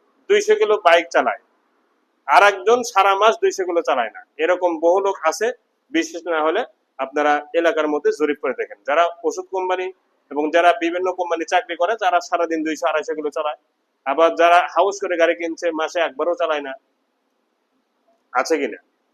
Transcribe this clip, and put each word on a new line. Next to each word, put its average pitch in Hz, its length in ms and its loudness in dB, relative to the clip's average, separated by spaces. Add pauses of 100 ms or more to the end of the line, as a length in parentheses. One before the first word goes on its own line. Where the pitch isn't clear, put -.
(280)
দুইশো 208 260 4
কিলো 214 300 2
বাইক 170 260 6
চালায়, 156 320 0 (840)
আর 156 160 6
একজন 202 400 4
সারা 196 320 2
মাস 214 260 4
দুইশো 190 240 -2
কিলো 170 180 -2
চালায় 131 280 0
না। - 100 -18 (160)
এরকম 175 440 0
বহু 175 200 4
লোক 196 220 -2
আছে, 202 300 -2 (380)
বিশ্বাস 165 360 -4
না 160 160 0
হলে 170 220 0 (340)
আপনারা 147 560 0
এলাকার 156 340 0
মধ্যে 147 220 -2 (100)
জরিপ 147 220 -2
করে 135 120 -4
দেখেন। 107 320 -10
যারা 165 220 2 (160)
ওষুধ 165 220 -4
কোম্পানি 185 460 -4 (380)
এবং 147 200 -2
যারা 170 300 4
বিভিন্ন 175 320 -4
কোম্পানি 170 320 -6
চাকরি 175 320 -2
করে, 175 240 -2
যারা 180 200 2
সারাদিন 165 440 -4
দুইশো, 160 220 -4
আড়াইশো 156 280 -4
কিলো 151 160 -6
চালায়, 151 260 -6 (480)
আবার 156 300 2
যারা 165 400 4
হাউস 190 260 2
করে 175 160 -4
গাড়ি 165 180 2
কিনছে, 165 360 -8
মাসে 156 300 -4
একবারও 156 340 -4
চালায় 160 260 -2
না, 139 120 -10 (1600)
আছে 135 260 0
কিনা? 117 180 -6 (380)